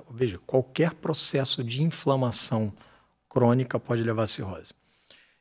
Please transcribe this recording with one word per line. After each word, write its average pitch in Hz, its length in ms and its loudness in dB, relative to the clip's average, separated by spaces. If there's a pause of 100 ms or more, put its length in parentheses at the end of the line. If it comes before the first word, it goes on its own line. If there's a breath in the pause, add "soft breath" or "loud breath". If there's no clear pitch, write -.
(100)
Veja, 113 360 -4
qualquer 156 480 2
processo - 680 -2
de 123 180 -2
inflamação 127 920 0 (560)
crônica 123 500 4
pode 113 240 -2
levar 110 220 0
à - 20 0
cirrose. - 460 -8 (680)